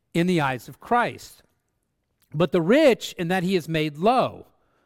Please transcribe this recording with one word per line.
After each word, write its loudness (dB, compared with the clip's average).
in 0
the 0
eyes -4
of -20
Christ. -4
"But -2
the 2
rich, 4
in -6
that -2
he 0
is -2
made -2
low, -2